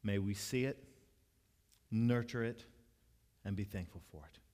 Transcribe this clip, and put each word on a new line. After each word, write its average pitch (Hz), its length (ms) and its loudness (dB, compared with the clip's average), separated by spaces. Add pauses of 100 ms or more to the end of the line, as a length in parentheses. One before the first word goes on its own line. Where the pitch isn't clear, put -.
May 101 160 2
we 101 140 2
see 127 320 0
it, 135 180 -2 (1080)
nurture 117 520 2
it, 120 220 -2 (800)
and 98 100 0
be 101 100 -2
thankful 90 360 -6 (100)
for 76 120 -16 (100)
it. - 60 -20 (160)